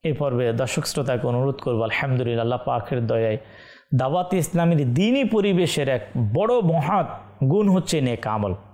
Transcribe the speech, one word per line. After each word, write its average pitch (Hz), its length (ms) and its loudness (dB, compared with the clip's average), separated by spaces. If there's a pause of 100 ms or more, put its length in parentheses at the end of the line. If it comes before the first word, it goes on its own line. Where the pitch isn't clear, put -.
এই 160 100 -2
পর্বে 123 400 0
দর্শক 127 340 -2
শ্রোতাকে 127 400 -2
অনুরোধ 127 280 0
করব, 120 280 -2
আলহামদুলিল্লাহ, 120 600 -2
আল্লাহ 123 220 0
পাকের 123 420 -2
দয়ায় 113 320 0 (560)
দাওয়াত 165 400 0
ইসলামীর 165 600 2
দ্বীনি 240 300 2
পরিবেশের 190 640 2
এক 127 180 -2 (280)
বড় 226 260 2
মহৎ 165 460 2 (380)
গুণ 196 240 4
হচ্ছে 170 320 2
নেক 120 260 -2
আমল। 104 280 -2 (200)